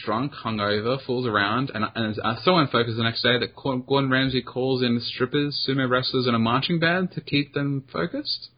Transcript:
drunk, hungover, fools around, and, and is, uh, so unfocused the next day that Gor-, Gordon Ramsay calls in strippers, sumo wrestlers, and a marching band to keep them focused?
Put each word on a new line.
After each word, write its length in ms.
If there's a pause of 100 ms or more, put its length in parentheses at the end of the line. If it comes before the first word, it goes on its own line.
drunk, 280
hungover, 720
fools 200
around, 480
and, 120 (100)
and 160
is, 120
uh, 200
so 140
unfocused 400
the 60
next 200
day 160
that 160
Gor-, 240
Gordon 320
Ramsay 320
calls 400
in 180
strippers, 640
sumo 220
wrestlers, 380
and 80
a 40
marching 400
band 340
to 80
keep 320
them 380
focused? 680